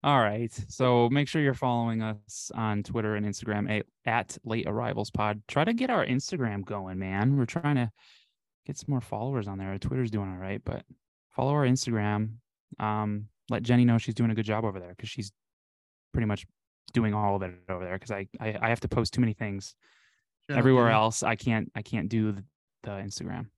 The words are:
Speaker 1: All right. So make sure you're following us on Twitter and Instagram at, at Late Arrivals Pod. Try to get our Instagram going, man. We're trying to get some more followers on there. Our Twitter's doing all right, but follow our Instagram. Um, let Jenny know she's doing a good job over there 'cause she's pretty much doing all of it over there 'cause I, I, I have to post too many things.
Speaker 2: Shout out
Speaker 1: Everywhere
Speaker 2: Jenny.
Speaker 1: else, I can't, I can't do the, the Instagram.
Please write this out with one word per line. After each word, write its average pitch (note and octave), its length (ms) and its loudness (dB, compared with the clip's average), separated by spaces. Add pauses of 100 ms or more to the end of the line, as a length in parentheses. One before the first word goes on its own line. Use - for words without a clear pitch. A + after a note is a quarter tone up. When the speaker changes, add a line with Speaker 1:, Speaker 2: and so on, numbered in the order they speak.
Speaker 1:
All C#3+ 160 4
right. A2 320 2 (180)
So A#2+ 420 4
make C#3 180 2
sure D#3+ 140 0
you're C#3 100 2
following A#2 480 0
us G#2+ 540 -8
on G#2+ 280 0
Twitter G#2+ 340 -2
and G#2 100 -2
Instagram G#2 440 -2
at, G#2+ 140 0 (220)
at A#2 380 -2
Late A2+ 220 -2
Arrivals G#2+ 440 -4
Pod. G#2+ 360 -2
Try D3 180 0
to A#3 100 0
get B3+ 160 -2
our G#3 160 0
Instagram B2+ 580 -2
going, F#2+ 340 -6
man. G2 380 2
We're C3 80 2
trying D3 320 -2
to A#2+ 140 0 (760)
get D3 140 -10
some - 100 -12
more C3 140 0
followers A2 440 -4
on G2 120 -8
there. F#2+ 140 -6
Our G2+ 60 -6
Twitter's B2+ 320 -2
doing G2+ 200 -4
all F2+ 80 -10
right, G2 260 -8
but - 200 -8 (480)
follow C3 200 2
our D3 140 4
Instagram. A2 680 2 (420)
Um, G#2+ 480 -2 (240)
let A#2 120 -2
Jenny B2 220 6
know A#2 140 6
she's A2+ 160 -2
doing A#2 160 2
a A2 40 0
good G#2+ 120 -2
job A2 180 0
over G2 160 -4
there F2+ 140 -16
'cause A2 160 -14
she's G2+ 220 -8 (840)
pretty A#2 120 0
much G#2 200 -4 (480)
doing A2 180 4
all G#2 240 2
of F#2+ 60 -2
it F#2 100 -6 (160)
over F#2 160 -4
there F#2 140 -4
'cause - 120 -12
I, G2 160 -6 (140)
I, G#2+ 200 -4
I A2+ 100 0
have A#2 100 0
to - 80 -6
post - 240 0
too - 80 0
many A2+ 140 2
things. G2 400 -8 (760)
Speaker 2:
Shout D3 80 -4
out - 40 4
Speaker 1:
Everywhere B2+ 260 8
Speaker 2:
Jenny. A2+ 80 8
Speaker 1:
else, A2 280 4
I A2+ 140 2
can't, A2+ 380 0
I G#2+ 80 -6
can't G2+ 260 -4
do A2 240 2
the, G2+ 120 -6 (400)
the G#2+ 80 -8
Instagram. G2 640 -8